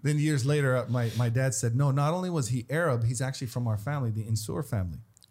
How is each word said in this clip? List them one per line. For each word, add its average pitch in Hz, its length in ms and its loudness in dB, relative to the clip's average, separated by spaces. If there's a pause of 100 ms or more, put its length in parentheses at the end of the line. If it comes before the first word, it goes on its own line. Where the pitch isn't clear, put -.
Then 147 160 2
years 147 260 2
later, 139 320 4
uh, 120 120 0
my, 117 280 0
my 120 120 2
dad 127 260 2
said, 117 220 0
"No, 143 160 4
not 143 200 2
only 180 180 -2
was 143 180 0
he 123 200 -2
Arab, 135 360 2
he's 120 180 0
actually 131 260 -4
from 123 200 -4
our 107 100 0
family, 135 320 -2
the 107 140 -4
Insur 110 400 -2
family." 92 340 -4 (320)